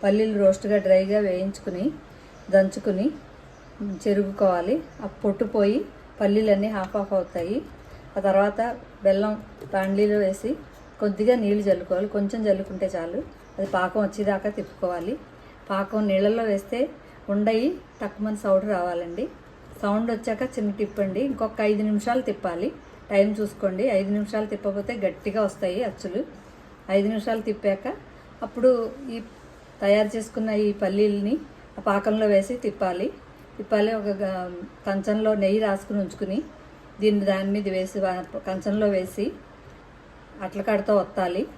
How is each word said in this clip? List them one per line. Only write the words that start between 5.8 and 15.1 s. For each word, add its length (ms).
పల్లీలన్నీ 560
హాఫ్ 220
హాఫ్ 180
అవుతాయి. 400
ఆ 100
తర్వాత 320
బెల్లం 300
బాండ్లీలో 520
వేసి 260
కొద్దిగా 400
నీళ్లు 260
జల్లుకోవాలి. 480
కొంచెం 300
జల్లుకుంటే 480
చాలు. 260
అది 200
పాకం 300
వచ్చేదాకా 500
తిప్పుకోవాలి. 580